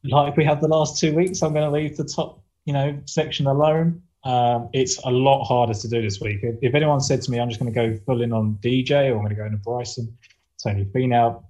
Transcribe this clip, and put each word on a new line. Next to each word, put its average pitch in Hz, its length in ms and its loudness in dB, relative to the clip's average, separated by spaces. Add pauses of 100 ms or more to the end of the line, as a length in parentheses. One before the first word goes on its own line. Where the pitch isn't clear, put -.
like 143 320 2
we 160 80 4
have 147 160 2
the 156 80 0
last 156 320 2
two 156 160 0
weeks, 180 260 0
I'm 156 120 0
gonna 151 180 0
leave 147 240 -2
the 156 80 -6
top, - 400 -8 (220)
you 147 80 -4
know, 143 320 -2
section 156 420 -2
alone. 156 540 2 (240)
Um, 120 480 2
it's 127 320 0
a 127 40 -2
lot 131 360 4
harder 120 280 2
to 104 140 -8
do 117 140 -2
this 107 180 -4
week. 104 240 -4
If, 117 180 -4
if 127 140 2
anyone 147 240 4
said 135 220 0
to 135 100 -6
me, 120 80 -2
"I'm 120 80 0
just 113 120 -6
gonna 120 120 -4
go 113 340 0
full 120 160 0
in 117 120 -2
on 107 220 0
D 123 280 0
J 139 280 2
or 113 40 0
"I'm 104 80 -4
gonna 104 120 -2
go 107 100 -8
into 107 140 -6
Bryson," 117 580 -8 (440)
Tony 104 220 -2
Finau" 120 680 2